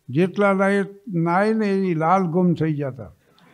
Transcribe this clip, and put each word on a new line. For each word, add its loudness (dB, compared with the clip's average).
જેટલા 0
લાય-, 0
નાય 2
ને, 0
ઈ 0
લાલ 2
ગુમ 2
થઈ -2
જતા, -8